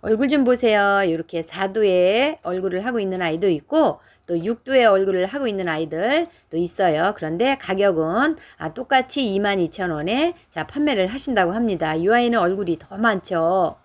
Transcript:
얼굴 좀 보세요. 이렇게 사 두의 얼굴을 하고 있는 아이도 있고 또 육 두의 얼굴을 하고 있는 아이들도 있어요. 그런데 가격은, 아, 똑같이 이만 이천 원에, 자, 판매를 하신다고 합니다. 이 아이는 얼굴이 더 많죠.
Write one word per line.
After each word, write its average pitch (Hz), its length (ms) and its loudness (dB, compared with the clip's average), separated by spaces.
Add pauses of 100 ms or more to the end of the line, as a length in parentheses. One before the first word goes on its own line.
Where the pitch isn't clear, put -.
얼굴 220 260 0
좀 285 160 2
보세요. 214 580 2
이렇게 165 400 -2
사 190 300 -6
두의 208 680 2
얼굴을 185 440 -4
하고 240 140 -2
있는 185 220 -4
아이도 170 260 0
있고 185 520 0 (260)
또 175 160 -4
육 226 220 -6
두의 254 220 4
얼굴을 190 400 4
하고 269 200 -4
있는 190 220 -4
아이들도 165 880 -4
있어요. 175 600 0
그런데 185 420 -2
가격은, 196 800 0 (200)
아, 160 160 -10
똑같이 262 500 -2 (120)
이만 202 260 0
이천 175 300 -4
원에, 220 440 -2 (140)
자, 156 180 -8
판매를 262 420 0
하신다고 214 440 -2
합니다. 190 420 -2
이 165 140 0
아이는 240 300 2
얼굴이 180 400 0
더 - 180 -16
많죠. 185 880 0